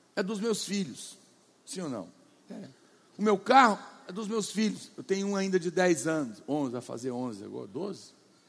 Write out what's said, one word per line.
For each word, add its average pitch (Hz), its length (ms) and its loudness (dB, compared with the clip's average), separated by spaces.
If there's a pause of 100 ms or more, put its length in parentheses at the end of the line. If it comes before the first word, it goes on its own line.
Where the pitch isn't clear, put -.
(140)
é 226 80 0
dos 196 180 -4
meus 220 240 -2
filhos. 180 540 -6 (460)
Sim 185 180 -10
ou 151 80 -6
não? 95 180 -6 (420)
É. 185 180 -14 (500)
O 190 40 -2
meu 208 160 4
carro 240 400 8 (300)
é 190 40 -12
dos 202 160 -6
meus 220 220 -2
filhos. 214 460 0
Eu 147 60 -12
tenho 196 240 0
um 202 100 0
ainda 190 240 2
de 175 100 -2
dez 170 360 4
anos, 147 420 -2
onze, 135 240 0
vai 123 80 -4
fazer 123 300 -8
onze 120 340 -6
agora, 117 220 -10
doze? 143 500 -10 (320)